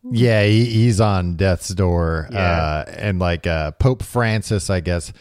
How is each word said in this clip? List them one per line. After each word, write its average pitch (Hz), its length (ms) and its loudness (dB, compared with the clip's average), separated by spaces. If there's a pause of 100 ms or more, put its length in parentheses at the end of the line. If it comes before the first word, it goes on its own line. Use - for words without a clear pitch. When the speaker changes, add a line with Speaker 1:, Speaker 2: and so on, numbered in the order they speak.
Speaker 1:
Yeah, 117 420 2
he, 110 200 4
he's 113 340 2
on 92 360 2
death's 92 340 0
door. 85 600 0
Speaker 2:
Yeah. 104 80 -4 (480)
Speaker 1:
Uh, - 100 -16
and, 95 220 -2
like, 87 260 -2
uh, 80 260 -2
Pope 127 300 0
Francis, 110 720 -2
I 92 80 2
guess, 87 420 -4